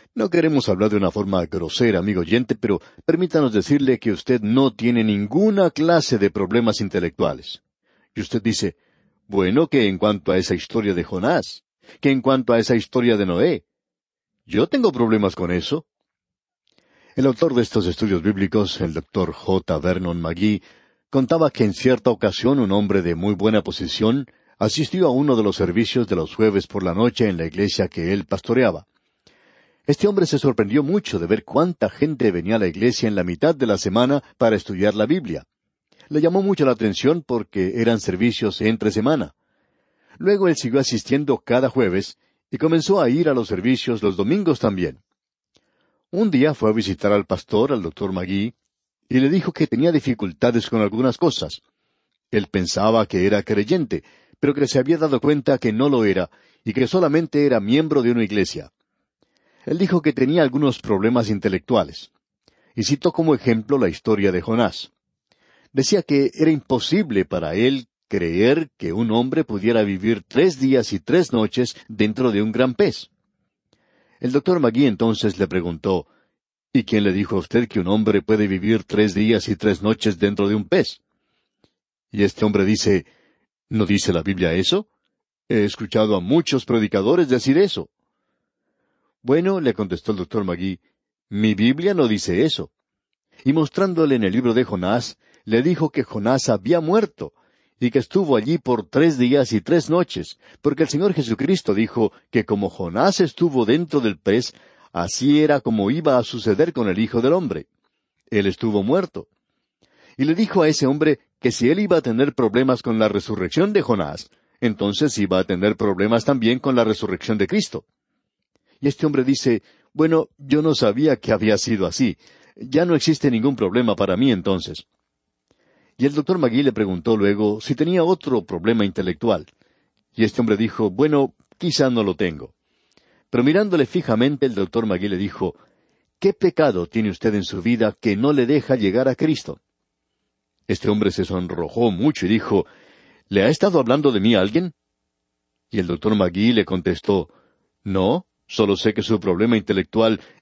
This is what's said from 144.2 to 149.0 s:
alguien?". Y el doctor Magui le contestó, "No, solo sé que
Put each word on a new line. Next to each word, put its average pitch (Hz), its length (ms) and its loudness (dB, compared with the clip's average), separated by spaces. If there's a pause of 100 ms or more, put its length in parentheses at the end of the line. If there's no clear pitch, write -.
alguien?". 117 380 0 (1000)
Y 113 80 -6
el 90 80 -2
doctor 98 300 -2
Magui 98 360 2
le 107 120 2
contestó, 90 640 -2 (560)
"No, 101 420 0 (220)
solo 101 280 0
sé 110 180 0
que 107 80 -4